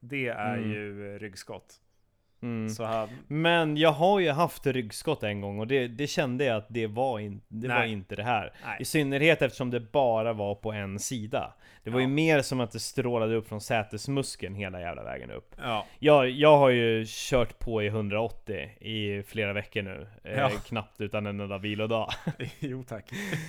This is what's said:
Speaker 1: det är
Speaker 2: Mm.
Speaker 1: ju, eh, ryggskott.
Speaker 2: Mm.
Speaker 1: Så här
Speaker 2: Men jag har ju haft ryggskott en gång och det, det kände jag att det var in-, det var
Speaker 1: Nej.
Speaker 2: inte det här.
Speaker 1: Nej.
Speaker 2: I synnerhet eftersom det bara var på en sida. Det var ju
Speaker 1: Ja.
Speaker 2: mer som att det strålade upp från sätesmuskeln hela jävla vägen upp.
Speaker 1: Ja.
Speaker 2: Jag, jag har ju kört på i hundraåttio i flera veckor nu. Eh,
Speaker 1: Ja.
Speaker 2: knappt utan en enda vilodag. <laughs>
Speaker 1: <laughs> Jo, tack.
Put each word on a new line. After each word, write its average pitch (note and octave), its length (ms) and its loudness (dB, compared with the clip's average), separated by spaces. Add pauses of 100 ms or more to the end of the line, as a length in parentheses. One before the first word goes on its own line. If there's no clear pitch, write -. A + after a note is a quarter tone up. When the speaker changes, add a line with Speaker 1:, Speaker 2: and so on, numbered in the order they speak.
Speaker 1:
det B2+ 280 -4
är G#2+ 280 -4
Speaker 2:
Mm. G#2+ 160 -4
Speaker 1:
ju, G2+ 420 -8
eh, G#2 40 -12
ryggskott. G#2 560 -14 (680)
Speaker 2:
Mm. A2+ 260 -4
Speaker 1:
Så A2 160 -6
här A2 240 -2 (200)
Speaker 2:
Men D#3+ 480 4
jag D#3 160 6
har F#3 280 4
ju E3 100 2
haft D3+ 360 0
ryggskott B2+ 560 -2
en G#2 180 -2
gång G2+ 180 -6
och A2 80 -4
det, B2+ 220 2
det B2 180 -4
kände C#3 380 0
jag A#2 120 2
att G#2 120 -4
det A2+ 180 -2
var A#2 320 -2
in-, G2+ 300 -8
det A2 200 -6
var B2 60 0
Speaker 1:
Nej. A#2 180 0
Speaker 2:
inte G2 240 -8
det G2+ 60 -6
här. A2 300 -2 (140)
Speaker 1:
Nej. G#2 140 -8
Speaker 2:
I B2+ 40 -8
synnerhet D3 580 2
eftersom B2 280 -2
det A#2+ 100 -2
bara A#2 520 2
var G2+ 220 -2
på G#2+ 180 -6
en G2+ 260 -6
sida. G#2+ 560 -6 (280)
Det - 80 -8
var B2+ 100 2
ju C3 40 4
Speaker 1:
Ja. C3 60 2
Speaker 2:
mer D3+ 320 4
som B2+ 180 -2
att A#2 100 -2
det A2+ 100 -8
strålade A#2+ 540 0
upp A2 140 -2
från G#2+ 120 -8
sätesmuskeln A2 960 -4
hela F#2 260 -8
jävla E2 240 -8
vägen B1 260 -10
upp. - 320 -14
Speaker 1:
Ja. A2+ 240 -4 (120)
Speaker 2:
Jag, C#3 320 8
jag D3 280 10
har C#3 120 8
ju A2+ 380 4
kört - 500 0
på A2 240 -2
i G#2 60 2
hundraåttio G#2 840 -4 (100)
i G#2 420 -4
flera G2+ 300 -2
veckor G2+ 300 -4
nu. F#2+ 240 -10 (180)
Eh, G#2+ 140 -6
Speaker 1:
Ja. C3+ 120 2 (160)
Speaker 2:
knappt A2 340 -8
utan G#2 260 -4
en G2+ 140 -6
enda G2+ 180 -6
vilodag. G#2+ 500 -2 (160)
<laughs> C#3 220 -6
Speaker 1:
<laughs> - 140 -14
Jo, C3 280 -8
tack. G#2+ 220 -12 (380)